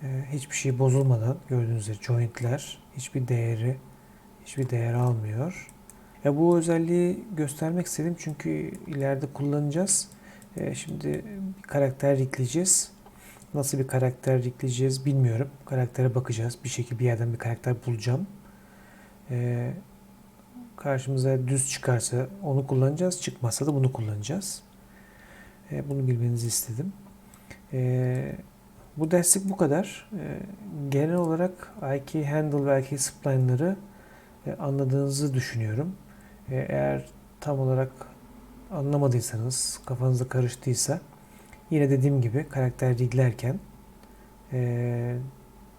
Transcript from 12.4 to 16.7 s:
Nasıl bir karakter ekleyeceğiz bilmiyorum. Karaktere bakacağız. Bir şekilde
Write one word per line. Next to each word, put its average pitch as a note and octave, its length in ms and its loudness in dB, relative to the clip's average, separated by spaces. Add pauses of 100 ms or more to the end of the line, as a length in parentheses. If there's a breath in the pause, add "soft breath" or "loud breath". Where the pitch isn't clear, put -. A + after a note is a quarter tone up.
Nasıl C#3 260 0
bir C3+ 80 0
karakter B2+ 520 2
ekleyeceğiz C3 640 -2
bilmiyorum. C3+ 440 4 (160)
Karaktere B2+ 500 0
bakacağız. A#2+ 480 -2
Bir B2 60 -6
şekilde A#2+ 300 -4